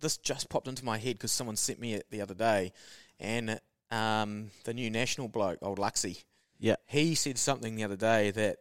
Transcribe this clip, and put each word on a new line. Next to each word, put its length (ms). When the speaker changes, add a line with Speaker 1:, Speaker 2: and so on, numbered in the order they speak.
Speaker 1:
this 180
just 320
popped 180
into 160
my 140
head 200
'cause 140
someone 240
sent 240
me 140
it 160
the 100
other 140
day, 380
and, 420
um, 600
the 100
new 160
National 380
bloke, 340
old 160
Luxy, 460
Speaker 2:
Yeah. 260
Speaker 1:
he 300
said 240
something 380
the 80
other 120
day 360
that 280